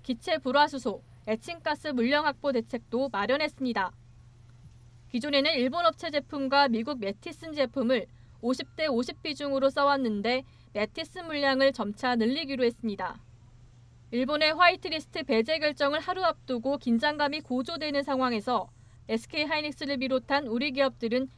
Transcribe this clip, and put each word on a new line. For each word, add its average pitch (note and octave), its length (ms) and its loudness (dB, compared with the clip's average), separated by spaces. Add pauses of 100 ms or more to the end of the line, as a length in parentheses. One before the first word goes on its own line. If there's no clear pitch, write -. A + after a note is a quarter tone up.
기체 C4 340 -2
불화수소, C4+ 640 0 (260)
에칭가스 D4+ 640 -4
물량 C4+ 360 2
확보 C#4+ 260 0
대책도 B3 580 -2
마련했습니다. A#3 800 -2 (1160)
기존에는 C#4+ 460 0
일본 C4+ 300 0
업체 D#4+ 260 0
제품과 C#4 560 2
미국 A#3 320 -2
메티슨 D4+ 540 -8
제품을 B3+ 520 0 (360)
오십 - 340 -4
대 D#4 100 -2
오십 B3+ 380 -2
비중으로 C#4 480 0
써왔는데, B3+ 720 2 (300)
메티슨 D#4+ 520 -6
물량을 C#4 480 2
점차 A#3+ 420 -2
늘리기로 C4 480 0
했습니다. A3 540 -2 (960)
일본의 D4+ 420 2
화이트리스트 D#4+ 680 0
배제 B3 340 2
결정을 D4+ 420 0
하루 F4+ 240 -4
앞두고 C4+ 540 -2
긴장감이 D4 640 0
고조되는 C#4 600 -2
상황에서 B3 680 0 (400)
에스케이 C4 360 -2
하이닉스를 D4 520 -2
비롯한 C4 500 0
우리 A#3+ 240 -2
기업들은 C4 560 0 (100)